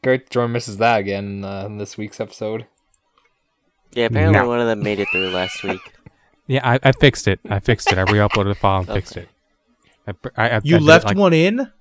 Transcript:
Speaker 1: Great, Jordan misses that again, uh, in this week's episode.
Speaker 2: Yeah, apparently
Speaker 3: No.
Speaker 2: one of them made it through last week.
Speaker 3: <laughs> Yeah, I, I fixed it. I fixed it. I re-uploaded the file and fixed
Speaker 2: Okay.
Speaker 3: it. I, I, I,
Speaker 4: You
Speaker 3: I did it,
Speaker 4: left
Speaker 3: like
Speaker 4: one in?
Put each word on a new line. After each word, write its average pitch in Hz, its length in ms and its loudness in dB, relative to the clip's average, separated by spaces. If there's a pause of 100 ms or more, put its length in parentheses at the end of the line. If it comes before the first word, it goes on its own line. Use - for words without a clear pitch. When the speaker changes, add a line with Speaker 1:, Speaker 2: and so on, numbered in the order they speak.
Speaker 1:
Great, 131 280 -2
Jordan 120 220 -2
misses 113 260 -8
that 117 200 2
again, 98 460 -6
uh, 98 220 -10
in 107 120 -12
this 104 200 -12
week's 107 220 -12
episode. 110 460 -8 (1300)
Speaker 2:
Yeah, 120 140 -2
apparently 101 340 2
Speaker 3:
No. 120 80 0
Speaker 2:
one 120 120 0
of 117 60 0
them 107 160 -2
made 104 160 -4
it 98 140 -2
through 92 180 -4
last 92 320 -6
week. 95 240 -8
Speaker 3:
<laughs> - 40 -20 (560)
Yeah, 131 220 -2
I, 123 140 2
I 131 80 6
fixed - 380 4
it. 95 100 0 (100)
I 101 120 -2
fixed - 320 0
it. 92 60 2
I - 40 0
re-uploaded 101 460 2
the 101 80 -2
file 95 240 0
and 92 80 -6
fixed 104 280 -6
Speaker 2:
Okay. 87 120 -16 (800)
Speaker 3:
it. 95 80 -12 (200)
I, 113 100 -2
I, - 100 0
I, 107 80 0
Speaker 4:
You 156 100 2
Speaker 3:
I 165 40 6
did 151 40 2
it, - 0 -
Speaker 4:
left 160 220 6
Speaker 3:
like 190 120 0
Speaker 4:
one 190 160 4
in? 202 380 2 (100)